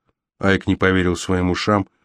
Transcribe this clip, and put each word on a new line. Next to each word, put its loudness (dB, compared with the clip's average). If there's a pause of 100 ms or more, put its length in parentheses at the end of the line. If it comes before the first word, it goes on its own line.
(380)
Айк 0
не 0
поверил 2
своим -2
ушам, 0 (160)